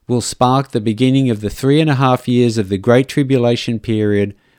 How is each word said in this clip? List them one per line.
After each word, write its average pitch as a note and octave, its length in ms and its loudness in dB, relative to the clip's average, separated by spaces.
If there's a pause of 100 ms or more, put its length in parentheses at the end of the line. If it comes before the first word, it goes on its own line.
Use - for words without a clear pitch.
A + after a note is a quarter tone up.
will B2 120 0
spark B2+ 520 0
the A#2+ 100 -2
beginning B2+ 480 0
of G#2 100 -4
the G#2 80 -6
three C#3 320 0
and D#3 80 2
a C#3+ 60 2
half B2+ 340 0
years A#2+ 300 2
of F#2+ 100 -4
the G2 80 -2
Great A#2+ 320 2
Tribulation A#2+ 720 -2
period, G#2 560 -2 (220)